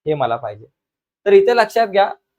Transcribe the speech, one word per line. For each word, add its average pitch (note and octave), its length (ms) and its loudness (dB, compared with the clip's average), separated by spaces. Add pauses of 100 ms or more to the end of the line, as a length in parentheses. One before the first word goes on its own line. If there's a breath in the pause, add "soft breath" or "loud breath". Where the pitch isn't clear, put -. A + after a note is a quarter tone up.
हे D#3 80 -4
मला A#2+ 220 -4
पाहिजे. A2+ 300 -14 (600)
तर G3+ 80 4
इथे G3+ 220 4
लक्षात A3+ 320 0
घ्या, G3 220 0 (300)